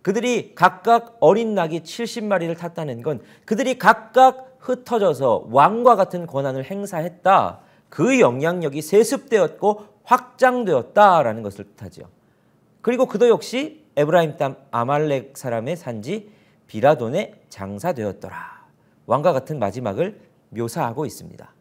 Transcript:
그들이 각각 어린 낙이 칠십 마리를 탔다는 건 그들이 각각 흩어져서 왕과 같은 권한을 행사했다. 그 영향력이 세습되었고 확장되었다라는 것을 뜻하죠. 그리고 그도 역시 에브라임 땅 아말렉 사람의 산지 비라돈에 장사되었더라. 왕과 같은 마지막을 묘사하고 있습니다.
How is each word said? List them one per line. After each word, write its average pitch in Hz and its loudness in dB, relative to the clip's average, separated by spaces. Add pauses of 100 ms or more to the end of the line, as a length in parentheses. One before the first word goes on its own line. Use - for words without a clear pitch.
그들이 233 -2
각각 226 2
어린 208 4
낙이 165 -4
칠십 220 -10
마리를 175 -2
탔다는 165 -10
건 131 -6 (240)
그들이 247 -2
각각 254 2
흩어져서 185 -2
왕과 208 4
같은 180 -4
권한을 135 -6
행사했다. 180 -2 (300)
그 247 0
영향력이 151 0
세습되었고 208 0 (100)
확장되었다라는 190 2
것을 101 -12
뜻하죠. - -18 (720)
그리고 247 0
그도 240 2
역시 247 -2 (100)
에브라임 156 2
땅 135 -4 (140)
아말렉 135 -2
사람의 123 -6
산지 135 -12 (340)
비라돈에 123 0 (120)
장사되었더라. 101 -8 (680)
왕과 147 0
같은 147 -4
마지막을 117 -6 (300)
묘사하고 117 -6
있습니다. - -16